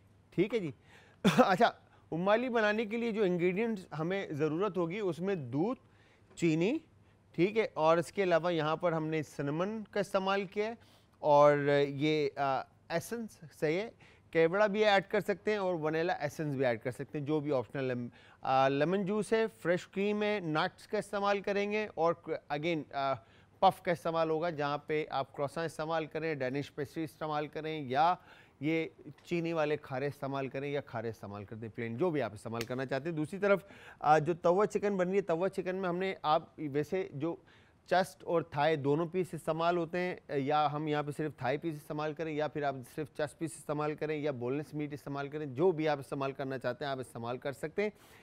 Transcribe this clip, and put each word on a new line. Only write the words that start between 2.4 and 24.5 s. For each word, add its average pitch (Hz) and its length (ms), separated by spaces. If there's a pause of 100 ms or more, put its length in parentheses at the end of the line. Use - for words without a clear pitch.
बनाने 220 380
के 208 100
लिए 233 160
जो 214 120
इंग्रेडिएंट्स 185 680
हमें 170 400
ज़रूरत 160 420
होगी 175 240
उसमें 175 500
दूध, 170 260 (600)
चीनी, 170 440 (540)
ठीक 202 220
है, 214 200
और 160 220
इसके 175 240
अलावा 175 280
यहाँ 156 260
पर 165 180
हमने 156 280
सिनेमन 170 720
का 214 80
इस्तेमाल 196 440
किया 208 220
है 226 120 (440)
और 147 460 (200)
ये, 147 500
आ, 135 240 (280)
एसेंस 220 500 (200)
सही 156 160
है, 214 160 (400)
केवड़ा 170 360
भी 208 140
ऐड 202 240
कर 214 140
सकते 202 300
हैं 214 80
और 185 160
वनीला 160 380
एसेंस 147 440
भी 131 80
ऐड 120 160
कर 131 100
सकते 139 280
हैं, 143 80
जो 151 140
भी 147 100
ऑप्शनल 131 400
है। 123 200 (340)
आ, 135 240
लेमन 160 360
जूस 208 280
है, 220 140
फ्रेश 175 380
क्रीम 208 380
है, 208 180
नट्स 165 460
का 214 120
इस्तेमाल 202 420
करेंगे 202 460
और 165 420
क-, 151 120 (120)
again, 151 400
आ, 139 220 (480)
पफ 190 240
का 180 60
इस्तेमाल 165 380
होगा, 160 200